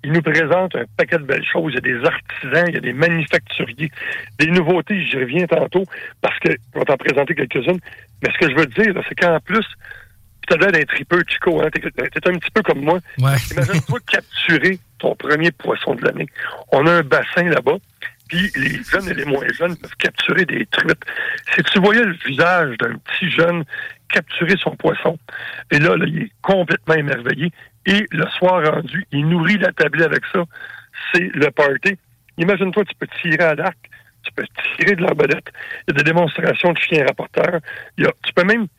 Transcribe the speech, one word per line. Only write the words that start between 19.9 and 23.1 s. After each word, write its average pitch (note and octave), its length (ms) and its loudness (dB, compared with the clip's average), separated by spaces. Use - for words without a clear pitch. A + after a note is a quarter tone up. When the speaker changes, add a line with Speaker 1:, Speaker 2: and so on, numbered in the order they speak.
Speaker 1:
capturer - 480 0
des - 200 -4
truites. - 380 0
Si F#3 100 2
tu - 160 2
voyais G#3+ 220 6
le F#3+ 120 0
visage D3+ 520 2
d'un A#2 180 -2
petit - 340 -4